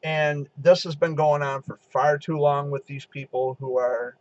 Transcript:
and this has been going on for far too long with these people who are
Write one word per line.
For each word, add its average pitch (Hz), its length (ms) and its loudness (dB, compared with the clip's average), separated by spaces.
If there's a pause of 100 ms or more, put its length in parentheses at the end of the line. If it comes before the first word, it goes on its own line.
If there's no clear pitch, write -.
and 151 440 -2 (100)
this 175 260 6
has 165 120 -6
been 160 200 0
going 147 260 2
on 135 220 -4
for - 160 -14 (120)
far 143 260 2
too 156 200 -4
long 143 340 2
with 139 140 -6
these 143 200 -12
people 131 540 -4
who 131 180 -2
are 123 440 -2